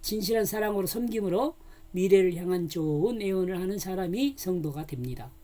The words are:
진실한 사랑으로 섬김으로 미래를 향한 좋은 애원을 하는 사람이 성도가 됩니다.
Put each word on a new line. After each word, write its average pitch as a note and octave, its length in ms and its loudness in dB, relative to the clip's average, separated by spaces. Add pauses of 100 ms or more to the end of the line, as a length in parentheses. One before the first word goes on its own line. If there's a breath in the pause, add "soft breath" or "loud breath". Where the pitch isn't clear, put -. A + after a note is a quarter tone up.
진실한 G#3+ 440 0
사랑으로 G#3 440 0
섬김으로 A3+ 640 0 (380 loud breath)
미래를 F#3 440 6
향한 F3 320 -2
좋은 D#3+ 540 0
애원을 F#3 380 0
하는 F#3+ 180 -2
사람이 F#3+ 580 -2
성도가 D#3 500 -4
됩니다. B2 440 -8 (140)